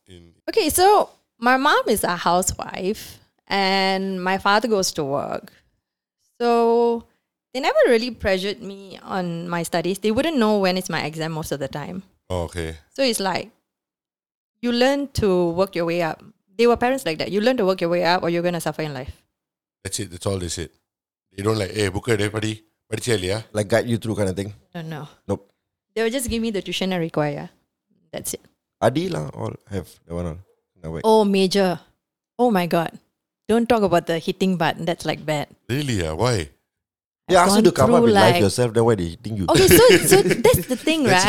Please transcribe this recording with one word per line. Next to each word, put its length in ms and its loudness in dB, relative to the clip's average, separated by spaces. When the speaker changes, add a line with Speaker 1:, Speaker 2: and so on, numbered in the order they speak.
Speaker 1:
In 80 -20
Speaker 2:
Okay, 160 0
so 80 6
my 80 6
mom 180 4
is 60 -2
a 20 -6
housewife 760 -2
and 560 0
my 60 0
father 280 2
goes 240 0
to 60 -2
work. 260 -8
So 80 0
they 140 -6
never 120 2
really 200 0
pressured 360 -2
me 80 -18
on 360 -6
my 160 -4
studies. 340 -4
They 140 0
wouldn't 260 0
know 80 2
when 160 0
it's 160 -10
my 120 -4
exam 300 -8
most 160 -6
of 80 -4
the 60 -6
time. 280 -10
Speaker 1:
Oh, 180 -4
okay. 200 -8
Speaker 2:
So 60 -4
it's 180 -4
like, 180 -6
you 80 0
learn 240 2
to 80 2
work 180 -2
your 120 -2
way 80 -2
up. 100 -10
They 140 4
were 120 2
parents 260 -2
like 120 -4
that. 140 -6
You 120 0
learn 140 2
to 80 2
work 160 0
your 100 0
way 160 0
up 120 2
or 100 -2
you're 160 -2
gonna 180 -4
suffer 220 -6
in 100 -10
life. 140 -14
Speaker 1:
That's 180 -8
it. 80 -14
That's 200 -10
all 140 -2
they 120 -6
said. 120 -8
They 160 -8
don't 160 0
like, 160 -6
"Hey, 160 0
book 200 -4
a 80 2
day, 60 -2
படிச்சியா 300 -2
இல்லையா?" 180 -2
Speaker 3:
Like 160 -2
guide 200 2
you 100 0
through 160 -4
kind 140 -2
of 80 -16
thing? 100 -8
Speaker 2:
No, 60 -12
no. 60 -14
Speaker 3:
Nope. 120 -6
Speaker 2:
They 100 -4
will 160 -2
just 140 -8
give 140 -2
me 120 -4
the 80 -6
tuition 300 -4
I 120 -2
require. 380 -4
That's 240 -10
it. 40 -18
Speaker 3:
Adi 180 0
lah, 80 -6
all 120 -8
have 160 -8
that 140 -14
one 100 -4
all. 100 -12
No 100 -12
way. 160 -8
Speaker 2:
Oh, 120 6
major. 340 2
Oh 140 4
my 160 0
God. 180 -2
Don't 200 2
talk 180 2
about 200 2
the 160 -2
hitting 360 0
part. 140 0
That's, 200 -6
like, 200 -6
bad. 180 -4
Speaker 1:
Really? 220 -2
Ah, 40 -4
why? 120 2
Speaker 3:
They 100 4
Speaker 2:
I've 80 6
Speaker 3:
asked 140 4
you 20 6
Speaker 2:
gone 80 8
Speaker 3:
to 100 2
come 160 4
up 60 6
Speaker 2:
through, 60 4
Speaker 3:
with 100 6
life 180 6
Speaker 2:
like, 100 2
Speaker 3:
yourself, 300 0
then 140 4
why 120 4
they 120 -2
hitting 280 -10
you? 120 -2
Speaker 2:
Okay, 140 6
so, 60 8
Speaker 3:
<laughs> 140 0
Speaker 2:
so 60 8
that's 260 2
the 140 -4
thing, 160 2
Speaker 1:
That's 260 4